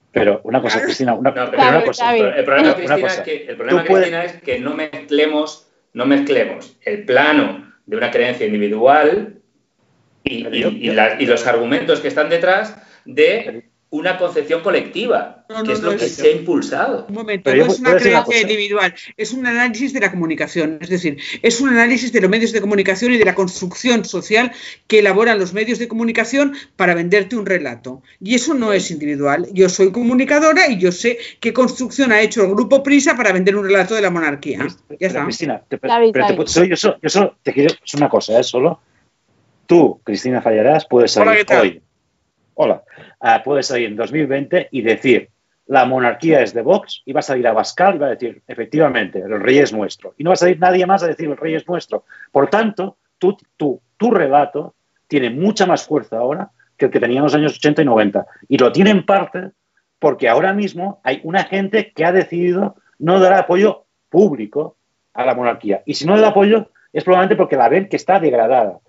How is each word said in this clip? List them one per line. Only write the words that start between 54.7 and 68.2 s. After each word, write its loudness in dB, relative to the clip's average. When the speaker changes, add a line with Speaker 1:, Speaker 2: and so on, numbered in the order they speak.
Speaker 1:
tiene -2
mucha 0
más 0
fuerza -4
ahora -4
que 2
el 0
que 0
tenía 0
en 2
los 2
años 0
ochenta 0
y 2
noventa. 2
Y 2
lo 4
tiene 4
en 2
parte -2
porque 0
ahora 2
mismo -6
hay -4
una -2
gente -4
que -2
ha 2
decidido 0
no 2
dar 6
apoyo 2
público 0
a -4
la 0
monarquía. -2
Y -6
si -8
no 4
da 6
apoyo, 2
es -4
probablemente 2
porque 0
la 4
ven 2
que -4
está 0